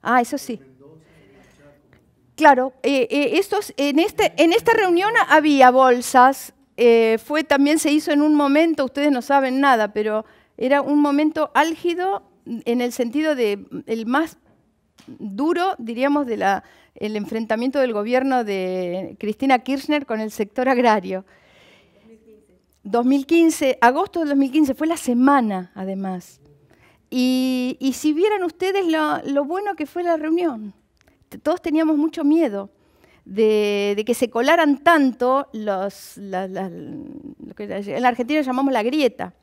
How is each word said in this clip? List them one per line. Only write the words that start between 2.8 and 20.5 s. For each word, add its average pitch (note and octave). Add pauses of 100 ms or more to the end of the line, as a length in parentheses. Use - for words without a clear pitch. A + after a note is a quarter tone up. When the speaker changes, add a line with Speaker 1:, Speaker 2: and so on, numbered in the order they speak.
Speaker 1:
eh, C4
eh, D4
estos, G4+
en C#4+
este, F4+
en E4
esta A4+
reunión F#4+ (180)
había C#4+
bolsas, B3+ (240)
eh, A3+
fue, D4+
también D4
se D4+
hizo D4+
en D4
un D4+
momento, D4
ustedes C#4+
no B3
saben C4+
nada, A3+
pero G#3+ (320)
era C4+
un D4
momento D4+
álgido F4 (240)
en A#3
el B3
sentido D4
de, G#3 (220)
el A3+
más C#4+ (800)
duro, E4
diríamos, B3+
de A3
la, G3 (300)
el G#3+
enfrentamiento A3+
del B3+
gobierno B3
de F#3
Cristina B3
Kirchner C#4
con A3
el G#3+
sector A#3